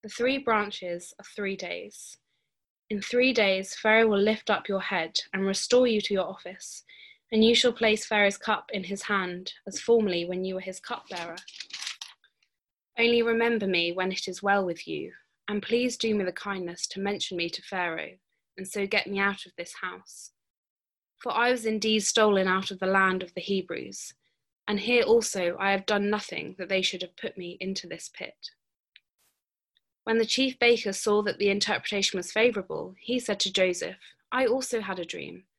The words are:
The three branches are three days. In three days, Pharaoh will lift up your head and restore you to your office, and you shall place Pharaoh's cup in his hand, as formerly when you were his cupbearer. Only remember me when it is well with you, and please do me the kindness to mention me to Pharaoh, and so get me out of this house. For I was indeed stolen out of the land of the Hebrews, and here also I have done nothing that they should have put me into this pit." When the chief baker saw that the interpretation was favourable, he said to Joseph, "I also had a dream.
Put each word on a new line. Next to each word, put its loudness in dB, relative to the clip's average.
The -12
three 0
branches -2
are -18
three -6
days. -10
In -4
three 2
days, 2
Pharaoh 6
will 4
lift 0
up 0
your 0
head -4
and 0
restore 4
you 2
to -2
your 0
office, -14
and 6
you 8
shall 4
place 0
Pharaoh's 2
cup -4
in -6
his -8
hand, -4
as -10
formerly 2
when -4
you -4
were -6
his -10
cupbearer. -10
Only 4
remember 2
me 2
when -2
it -6
is -10
well 2
with -6
you, -8
and -2
please 0
do 0
me 0
the -2
kindness -8
to -8
mention -4
me -2
to -10
Pharaoh, -4
and -12
so -4
get 2
me -4
out 0
of -20
this -10
house. -14
For -6
I 4
was 0
indeed 2
stolen 4
out 0
of -12
the 0
land 4
of -10
the -8
Hebrews, -6
and 0
here 2
also 2
I 2
have 0
done 2
nothing -4
that -10
they 2
should -2
have -12
put -8
me -10
into -6
this -12
pit." -14
When 2
the 4
chief 0
baker 4
saw 2
that -2
the 2
interpretation 0
was -6
favourable, 0
he -4
said -2
to 0
Joseph, 0
"I 2
also 0
had -6
a -6
dream. -12